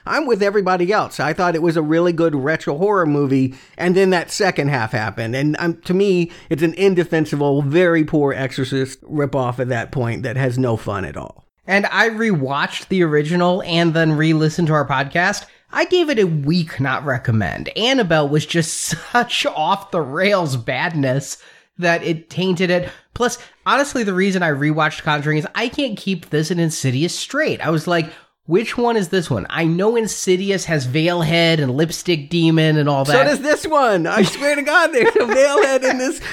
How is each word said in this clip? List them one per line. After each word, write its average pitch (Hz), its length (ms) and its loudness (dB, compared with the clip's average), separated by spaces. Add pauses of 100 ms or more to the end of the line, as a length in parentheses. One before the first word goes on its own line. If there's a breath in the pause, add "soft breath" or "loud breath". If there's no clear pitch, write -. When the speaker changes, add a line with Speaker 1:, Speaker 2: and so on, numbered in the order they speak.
Speaker 1:
I'm 294 220 -2
with 202 160 2
everybody 185 500 2
else. 156 260 -2
I 151 140 0
thought 175 220 0
it 156 80 -2
was 165 120 2
a 165 60 0
really 165 320 2
good 160 220 2
retro 147 420 -2
horror 190 300 2
movie. 135 480 2 (220 loud breath)
And 180 180 2
then 190 160 4
that 170 200 0
second 170 380 0
half 120 220 -2
happened. 113 440 -4
And, 151 240 0
um, 170 220 -4
to 180 120 -4
me, 180 380 2 (180 loud breath)
it's 160 140 -2
an 160 120 2
indefensible, 156 880 2
very 165 400 2
poor 147 300 0
Exorcist 131 680 -4
ripoff 135 580 -2
at 123 100 -2
that 117 220 -4
point 117 320 -2
that 120 140 -6
has 127 200 0
no 120 200 2
fun 101 260 -6
at 76 140 -10
all. - 280 -16 (240)
Speaker 2:
And 202 180 2
I 208 220 2
rewatched 180 800 -2
the 190 160 2
original 175 600 2
and 170 300 0
then 160 200 2
re-listened 156 560 2
to 156 40 2
our 147 140 0
podcast. 147 560 -2 (260 soft breath)
I 311 140 -2
gave 349 260 2
it 262 80 0
a 208 80 4
weak 160 540 -2
not 131 240 -2
recommend. 110 640 -2 (100)
Annabelle 180 520 2
was 151 160 0
just 165 280 -2
<laughs> - 380 -8
such 233 340 0
off 185 460 -2
the 185 80 -2
rails 160 560 0
badness 139 800 -2 (400 soft breath)
that 170 260 0
it 160 260 -4
tainted 185 400 0
it. 180 200 0 (240 loud breath)
Plus, - 240 -2 (280 loud breath)
honestly, 254 380 0
the 196 100 -2
reason 185 300 0
I 160 80 2
rewatched 151 520 0
Conjuring 151 360 0
is 156 160 -4
I 226 120 -2
can't 247 300 -4
keep 185 320 -6
this 156 220 -2
and 175 100 -2
Insidious 151 520 -2
straight. 269 460 -4
I 135 100 -4
was 160 160 0
like, 170 240 0 (360 loud breath)
"Which 208 320 0
one 233 180 2
is 190 140 -2
this 180 200 -2
one?" 107 200 -2
I 165 160 -2
know 190 320 2
Insidious 196 680 -2
has 147 220 -2
Veilhead 165 760 2
and 127 140 0
Lipstick 160 540 -2
Demon 160 480 4
and 147 100 2
all 139 160 2
Speaker 1:
So 143 80 -2
Speaker 2:
that. 170 140 6
Speaker 1:
does 285 160 0
this 294 260 0
one. 226 400 2
I 202 160 2
swear 285 320 0
to 285 60 -2
God, 320 320 2
there's 233 220 4
a - 40 4
Veilhead 269 640 2
in 262 140 0
this 269 240 -4 (120)